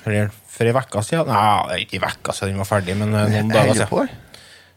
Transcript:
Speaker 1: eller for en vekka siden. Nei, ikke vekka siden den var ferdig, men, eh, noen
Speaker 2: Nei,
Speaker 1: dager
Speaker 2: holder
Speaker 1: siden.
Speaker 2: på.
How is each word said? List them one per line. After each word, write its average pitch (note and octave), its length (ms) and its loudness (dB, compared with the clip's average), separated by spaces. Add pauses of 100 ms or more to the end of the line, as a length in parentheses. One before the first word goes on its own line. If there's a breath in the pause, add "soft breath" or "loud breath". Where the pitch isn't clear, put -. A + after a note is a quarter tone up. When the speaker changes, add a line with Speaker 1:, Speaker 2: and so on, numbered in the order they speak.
Speaker 1:
eller G#2 240 0 (180)
for - 200 -6
en A#2 80 2
vekka - 280 -2
siden. D#3+ 240 -2
Nei, G#2 580 2
ikke F#2+ 140 -8
vekka - 340 -4
siden G2 200 -4
den F#2+ 40 -4
var G2 120 -4
ferdig, F#2+ 260 0
men, G#2+ 200 0
eh, G#2+ 120 2
noen G#2+ 200 0
Speaker 2:
Nei, A2+ 80 0
Speaker 1:
dager G#2 120 6
Speaker 2:
holder G#2 180 2
Speaker 1:
siden. G2+ 40 -6
Speaker 2:
på. B3+ 200 0 (680 loud breath)